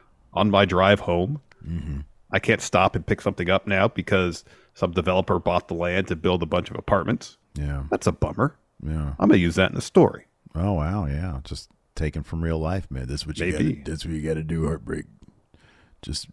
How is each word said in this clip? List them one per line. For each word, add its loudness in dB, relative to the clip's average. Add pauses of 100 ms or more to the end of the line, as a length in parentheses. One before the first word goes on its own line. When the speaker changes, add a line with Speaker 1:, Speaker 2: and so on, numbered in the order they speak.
(340)
Speaker 1:
on 2
my 6
drive 6
home. 0 (240)
Speaker 2:
Mm-hmm. -6 (320)
Speaker 1:
I 2
can't 2
stop 4
and -4
pick -4
something -2
up 2
now 4
because 0 (300)
some -2
developer 2
bought 0
the -6
land -2
to -4
build 0
a -4
bunch -2
of -10
apartments. -2 (160)
Speaker 2:
Yeah. -4
Speaker 1:
That's -2
a 2
bummer. -2 (260)
Speaker 2:
Yeah. -4
Speaker 1:
I'm 6
gonna 8
use 2
that 4
in -8
the -4
story." 4 (300)
Speaker 2:
Oh, 0
wow, -2
yeah. -4
Just -12 (240)
taken -4
from -6
real 0
life, -4
man. -8
That's -8
what -8
you -2
Speaker 1:
Maybe. 0
Speaker 2:
gotta, -10
that's -8
what -6
you -6
gotta -2
do, -2
Heartbreak. -6 (960)
Just, -8